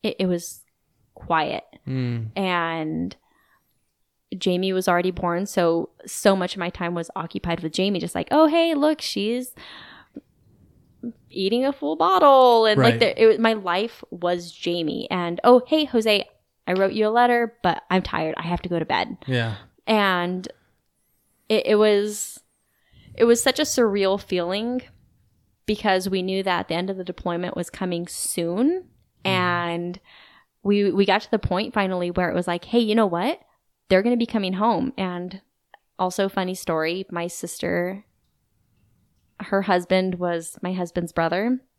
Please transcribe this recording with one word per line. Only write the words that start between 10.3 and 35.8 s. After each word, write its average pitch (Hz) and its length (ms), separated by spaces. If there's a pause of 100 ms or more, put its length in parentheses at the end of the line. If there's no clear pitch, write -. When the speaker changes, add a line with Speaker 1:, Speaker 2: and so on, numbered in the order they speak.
Speaker 1:
eating 214 340
a 277 80
full 294 240
bottle." 277 720
And, 214 140
like, 226 140
Speaker 2:
Right. 226 60 (160)
Speaker 1:
the, - 60 (120)
it, 214 60
my 226 140
life 196 560
was 175 420
Jamie. - 580
And, 175 340
"Oh, 247 220
hey, 311 200
Jose, 220 420 (380)
I 180 80
wrote 190 180
you 214 160
a - 20
letter, 240 520
but - 280
I'm 185 120
tired. 160 340
I - 60
have 170 200
to 185 60
go 170 100
to 160 60
bed." - 320 (100)
Speaker 2:
Yeah. 117 300 (300)
Speaker 1:
And 185 600 (1000)
it, 220 180
it 214 100
was, 208 640 (760)
it - 100
was 233 180
such 262 160
a 302 40
surreal 202 600
feeling 202 600 (840)
because 196 420
we 185 140
knew 190 200
that 180 260
the 165 60
end 185 160
of 190 60
the 185 80
deployment 175 520
was - 140
coming 175 360
soon. 240 800 (400)
Speaker 2:
Mm. 190 60
Speaker 1:
And 175 680 (640)
we, 202 300
we 196 140
got 202 160
to - 80
the 220 80
point 190 360
finally 185 360
where 175 200
it - 40
was 175 120
like, 175 200
"Hey, 240 140
you 214 140
know 226 120
what? 185 340 (480)
They're 190 140
gonna 240 140
be 233 100
coming 190 280
home." 208 440
And 185 420 (580)